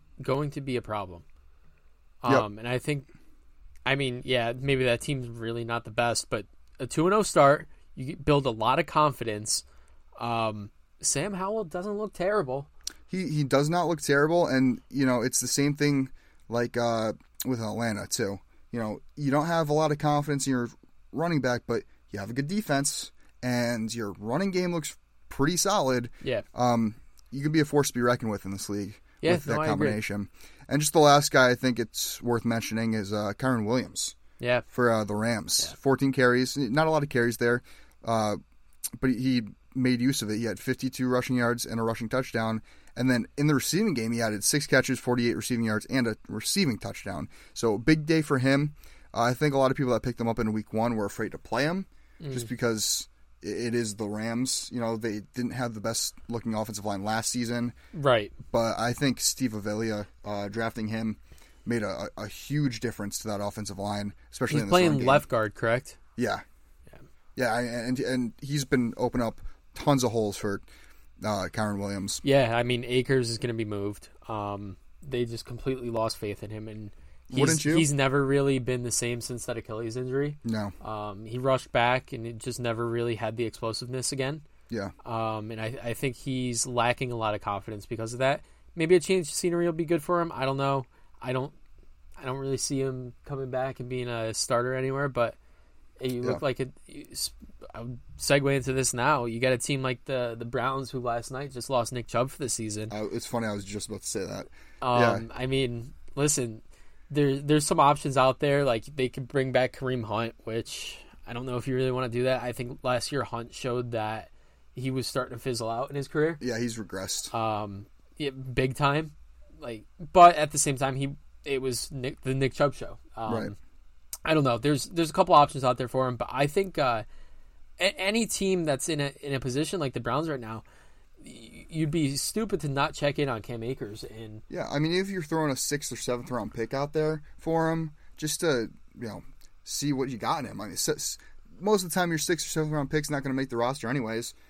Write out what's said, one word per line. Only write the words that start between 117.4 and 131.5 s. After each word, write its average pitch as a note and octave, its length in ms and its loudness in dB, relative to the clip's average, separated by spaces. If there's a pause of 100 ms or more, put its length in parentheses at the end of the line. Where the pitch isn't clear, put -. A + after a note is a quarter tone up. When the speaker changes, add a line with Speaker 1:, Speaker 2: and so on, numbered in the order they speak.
Speaker 1:
yeah, C#3+ 120 -4
big C3 460 -2
time. D3 360 2 (460)
Like, A#2+ 240 -12 (300)
but F3 240 12
at D3+ 160 0
the D3 60 -2
same C#3 180 2
time, C3+ 180 -2
he, C#3 220 -4 (280)
it C#3 160 -2
was B2+ 300 -4
Nick, C3 300 -6
the C3 140 -2
Nick C3+ 200 0
Chubb C#3+ 200 2
show. - 240 -12 (180)
Um, A2+ 180 -4
Speaker 2:
Right. G#2+ 160 -4 (760)
Speaker 1:
I D#3+ 100 4
don't D3+ 100 6
know. A#2 140 4
There's, C#3+ 280 2
there's E3 240 -2
a - 20 -10
couple F#3 220 6
options D3 300 8
out B2+ 140 2
there B2+ 100 -4
for C3 200 0
him, B2 80 -2
but A#2 140 -4
I C#3 180 2
think, F#3+ 280 -2
uh, A#2+ 280 0 (760)
a-, F#3+ 200 0
any G#3+ 260 2
team F#3+ 380 0
that's C#3 240 0
in D3+ 120 0
a, C#3 120 -2 (100)
in C#3 100 -6
a C3 80 -2
position C#3 400 -2
like C3+ 140 -2
the B2 60 -4
Browns C3 280 0
right C#3 120 -4
now, A2+ 240 -10 (600)
y-, - 460 -20